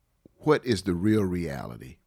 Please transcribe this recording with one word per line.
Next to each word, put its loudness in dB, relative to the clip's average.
what 2
is 2
the 0
real 4
reality?" -6